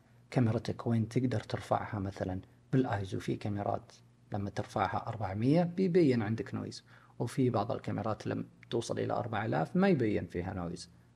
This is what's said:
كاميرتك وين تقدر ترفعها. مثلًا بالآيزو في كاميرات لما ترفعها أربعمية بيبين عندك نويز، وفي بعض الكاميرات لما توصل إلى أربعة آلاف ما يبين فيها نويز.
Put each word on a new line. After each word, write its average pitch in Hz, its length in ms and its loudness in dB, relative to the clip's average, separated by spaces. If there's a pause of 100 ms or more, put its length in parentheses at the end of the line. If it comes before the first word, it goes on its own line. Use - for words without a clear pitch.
(320)
كاميرتك 113 560 2
وين 113 220 2
تقدر 120 300 0
ترفعها. - 600 -2
مثلًا 95 400 -4 (340)
بالآيزو 104 460 0
في - 160 -2
كاميرات 104 560 -4 (420)
لما 101 160 -4
ترفعها 104 580 -2
أربعمية 110 560 2
بيبين 170 580 4
عندك 110 340 -2
نويز، 101 280 -8 (360)
وفي 123 300 2
بعض 107 220 0
الكاميرات 107 560 -4
لما 110 180 -4 (240)
توصل 113 300 -2
إلى 110 140 -2
أربعة 110 320 -2
آلاف 139 300 -2
ما 190 120 6
يبين 107 380 4
فيها 87 280 -4
نويز. 87 360 -8 (260)